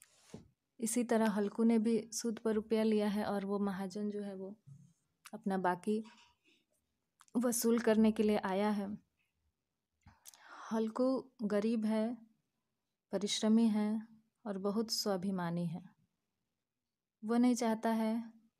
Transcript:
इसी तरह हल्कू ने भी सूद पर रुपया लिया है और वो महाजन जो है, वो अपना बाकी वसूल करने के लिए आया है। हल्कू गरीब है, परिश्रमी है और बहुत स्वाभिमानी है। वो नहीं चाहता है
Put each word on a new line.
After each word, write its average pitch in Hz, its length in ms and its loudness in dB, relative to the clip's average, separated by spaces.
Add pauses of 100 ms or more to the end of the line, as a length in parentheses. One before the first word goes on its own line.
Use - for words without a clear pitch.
(800)
इसी 240 240 0
तरह 220 260 2
हल्कू 202 340 0
ने 226 140 6
भी 220 340 0
सूद 226 260 -4
पर 220 160 0
रुपया 220 280 0
लिया 214 260 2
है 208 160 -2
और 202 200 -2
वो 196 140 -2
महाजन 196 520 -4
जो 208 120 -6
है, 196 120 -10
वो 190 220 -12 (800)
अपना 196 240 -2
बाकी 185 460 0 (1300)
वसूल 233 420 2
करने 220 340 4
के 214 100 0
लिए 208 140 2
आया 196 340 0
है। 202 280 -4 (1700)
हल्कू 233 600 -2 (100)
गरीब 214 420 0
है, 220 340 0 (960)
परिश्रमी 220 540 2
है 214 420 0 (380)
और 202 120 -6
बहुत 208 320 -2
स्वाभिमानी 180 760 -2
है। 170 160 -6 (1400)
वो 220 120 0
नहीं 247 180 6
चाहता 226 360 0
है 226 420 -2 (280)